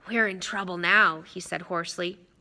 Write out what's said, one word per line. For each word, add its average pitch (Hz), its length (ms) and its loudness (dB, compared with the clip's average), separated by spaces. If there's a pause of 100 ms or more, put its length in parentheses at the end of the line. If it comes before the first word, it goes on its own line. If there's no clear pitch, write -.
We're 226 200 2
in 190 120 -4
trouble 185 380 -6
now, 175 440 4
he - 180 -14
said 170 240 -8
hoarsely. 175 560 -4 (220)